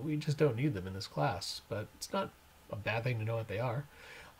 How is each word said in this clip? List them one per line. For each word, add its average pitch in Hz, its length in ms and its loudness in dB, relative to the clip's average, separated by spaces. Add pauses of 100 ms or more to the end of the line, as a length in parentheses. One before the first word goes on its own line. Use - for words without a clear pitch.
we 151 120 2
just 151 200 2
don't 139 200 6
need 139 180 2
them 92 120 -4
in 95 60 -4
this 95 140 -4
class, - 640 -2
but 107 260 -2
it's - 160 -10
not 151 200 0 (380)
a 113 60 -6
bad 107 260 0
thing 120 160 2
to 110 60 0
know 113 120 0
what 113 120 -2
they 98 120 -2
are. 127 260 0 (540)